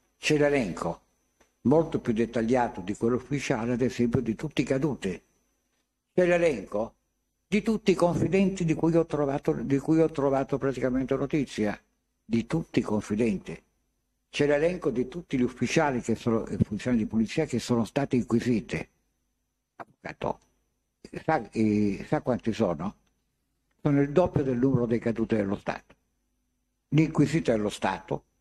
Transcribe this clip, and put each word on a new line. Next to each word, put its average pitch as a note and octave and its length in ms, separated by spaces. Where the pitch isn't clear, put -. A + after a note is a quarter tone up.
c'è - 200
l'elenco B2 680
molto D3 400
più A#2+ 100
dettagliato A2+ 720
di G2 160
quello A#2 180
ufficiale, B2 560
ad A#2+ 100
esempio, A#2+ 380
di A2+ 160
tutti D3+ 240
i C3+ 60
caduti. C3 560
C'è F3+ 120
l'elenco C3+ 680
di G#3 140
tutti A3 260
i F3 60
confidenti F3 680
di D#3+ 120
cui E3 200
ho E3 120
trovato, D3 460
di C#3 260
cui D#3+ 220
ho D#3 100
trovato C3+ 480
praticamente C3 560
notizia, C3 640
di A2+ 220
tutti - 320
i A#2+ 60
confidenti. G#2 760
C'è - 160
l'elenco D#3 460
di B2 160
tutti - 280
gli B2 60
ufficiali B2 600
che A2+ 120
sono, A2+ 320
eh, G2+ 120
funzionari A2 460
di - 60
polizia A2+ 360
che B2+ 120
sono A#2 280
stati C#3 320
inquisiti. A2 680
Avvocato, - 640
sa, C#3+ 260
eh, G#2 580
sa D3+ 140
quanti A2+ 320
sono? F#2 420
Sono C#3+ 200
il C#3+ 100
doppio F3 320
del B2+ 140
numero B2+ 280
dei A2+ 140
caduti A2+ 360
dello G2+ 200
Stato. - 400
Gli D3+ 140
inquisiti D3+ 480
dello G#2+ 200
Stato, - 560